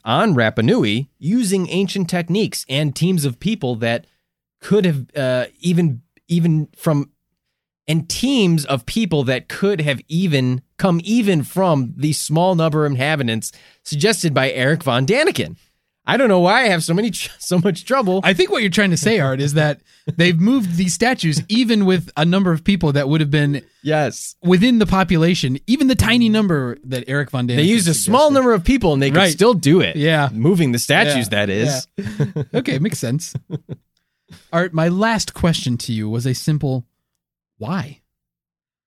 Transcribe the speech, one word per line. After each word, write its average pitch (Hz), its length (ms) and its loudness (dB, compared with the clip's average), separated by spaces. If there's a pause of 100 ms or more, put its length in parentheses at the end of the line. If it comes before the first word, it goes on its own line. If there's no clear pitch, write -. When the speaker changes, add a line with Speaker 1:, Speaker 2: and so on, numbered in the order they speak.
Speaker 1:
on 165 300 0
Rapa 113 280 0
Nui 131 460 0 (100)
using 190 520 -2
ancient 185 400 -4
techniques 175 580 -4
and 143 260 -2
teams 175 300 0
of 131 160 -4
people 139 360 -4
that 117 300 -4 (540)
could 202 240 2
have, 143 220 -2 (100)
uh, 127 300 -2 (140)
even, 165 420 0 (260)
even 165 480 0
from, 143 340 -2 (800)
and 160 220 -2
teams 196 560 0
of 135 180 -4
people 165 400 -2
that 127 240 -4
could 196 320 -2
have 147 260 -2
even 143 540 0 (160)
come 175 260 0
even 196 420 2
from 151 520 -2
the 147 160 -2
small 170 420 0
number 156 300 0
of 147 80 -2
inhabitants 131 600 -2 (320)
suggested 160 500 -2
by 135 160 2
Eric 139 320 0
von 131 240 0
Daniken. 185 500 0 (480)
I 170 120 0
don't 247 120 2
know 185 120 4
why 202 240 4
I 226 40 2
have 170 140 0
so 165 120 -2
many 208 180 0
tr-, - 220 -10
<laughs> - 40 -20
so - 220 -2
much 175 240 -2
trouble. 202 400 0
Speaker 2:
I 190 100 2
think 370 160 0
what 330 100 0
you're 208 120 0
trying 202 180 2
to 165 60 2
say, 214 240 0
Art, 135 200 0
is 143 140 -2
that 151 280 0 (340)
they've 170 220 2
moved 202 360 2
these 175 200 0
statues 170 540 0
even 220 360 2
with 185 320 0
a - 80 0
number 180 260 2
of 160 140 -2
people 175 280 2
that 139 160 0
would 156 120 2
have 147 100 0
been 147 320 2 (220)
Speaker 1:
Yes. 151 580 -2
Speaker 2:
within 202 380 4
the 202 60 2
population, 170 720 0 (100)
even 269 180 2
the 262 80 4
tiny 233 340 2
number 170 560 0
that 127 220 -6
Eric 139 240 -4
von 123 160 -2
Daniken 123 100 0
Speaker 1:
They 147 60 2
used 196 240 2
a 165 80 0
small 233 360 2
Speaker 2:
suggested. 277 40 2
Speaker 1:
number 254 180 4
of 180 120 0
people 233 280 2
and 135 100 0
they 139 80 2
could 143 80 2
Speaker 2:
Right. 185 140 4
Speaker 1:
still 220 220 4
do 165 260 4
it. - 140 0
Speaker 2:
Yeah. 151 380 2
Speaker 1:
Moving 143 400 2
the 117 80 0
statues, 139 500 2
Speaker 2:
Yeah. - 0 - (160)
Speaker 1:
that 98 40 -4
is. 117 360 -2 (100)
Speaker 2:
Yeah. 196 460 -6 (120)
Okay, 247 260 -2
makes 185 180 -2
sense. 131 360 -6 (140)
<laughs> - 1040 -18
Art, 170 220 -2
my 160 140 2
last 208 460 -2
question 160 440 -2
to - 140 -8
you 107 160 -4
was 120 180 -4
a 131 80 -2
simple 139 500 -4 (760)
why? 143 420 -10 (880)